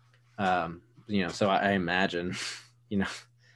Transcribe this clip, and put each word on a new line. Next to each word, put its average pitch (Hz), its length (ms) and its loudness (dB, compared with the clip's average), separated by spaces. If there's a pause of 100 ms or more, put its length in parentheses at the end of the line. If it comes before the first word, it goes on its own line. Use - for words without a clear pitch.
(380)
Um, 90 460 0 (240)
you 101 160 2
know, 85 60 -2
so 101 200 2
I, 98 200 4
I - 20 4
imagine, 90 640 0 (260)
<laughs> - 280 -20
you 101 100 0
know, 92 80 0 (480)